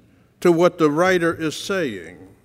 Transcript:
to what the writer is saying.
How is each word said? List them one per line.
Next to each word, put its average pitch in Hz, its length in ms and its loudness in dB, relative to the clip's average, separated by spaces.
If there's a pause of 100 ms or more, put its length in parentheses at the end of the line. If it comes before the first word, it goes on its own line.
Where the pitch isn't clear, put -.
(400)
to 180 100 4
what 170 280 2
the 156 120 4
writer 170 420 0
is 151 220 -6
saying. 101 640 -8 (260)